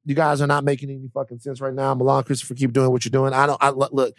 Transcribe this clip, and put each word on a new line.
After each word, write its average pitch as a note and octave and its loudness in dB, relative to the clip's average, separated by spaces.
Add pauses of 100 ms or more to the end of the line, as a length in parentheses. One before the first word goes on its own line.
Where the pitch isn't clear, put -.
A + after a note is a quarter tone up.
you D3 -2
guys D3 2
are D3 0
not C#3 0
making C#3 -2
any C3 -12
fucking C3+ -8
sense C3 -10
right C3+ -6
now. C3+ 0
Milan, C3 2
Christopher, B2+ -6
keep B2+ 0
doing C3 4
what B2+ 0
you're A#2 -8
doing. C3+ 0
I C3+ 4
don't, C#3+ 0
I, C#3 6
look, C3+ -2
look, C3 0